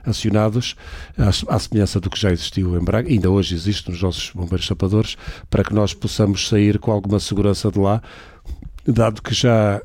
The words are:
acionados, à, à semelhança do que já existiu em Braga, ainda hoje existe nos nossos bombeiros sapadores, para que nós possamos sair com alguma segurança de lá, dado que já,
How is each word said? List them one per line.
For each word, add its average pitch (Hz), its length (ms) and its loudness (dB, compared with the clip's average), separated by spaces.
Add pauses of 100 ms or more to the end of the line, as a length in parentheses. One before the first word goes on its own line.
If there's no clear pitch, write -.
acionados, 107 680 0 (420)
à, - 380 2
à 104 40 2
semelhança 101 400 0
do 90 100 -4
que - 100 -6
já 95 120 2
existiu 90 480 -2
em 85 40 0
Braga, 110 260 0
ainda 92 200 2
hoje 92 240 2
existe 90 380 -4
nos 87 100 -8
nossos 92 300 -4
bombeiros 87 340 -4
sapadores, 101 520 0 (320)
para 98 140 2
que - 100 -2
nós 104 200 2
possamos 101 540 0
sair 104 320 4
com 117 120 -2
alguma 101 280 0
segurança 101 500 0
de 95 100 0
lá, 101 220 2 (840)
dado 110 380 2
que - 120 -6
já, 107 520 4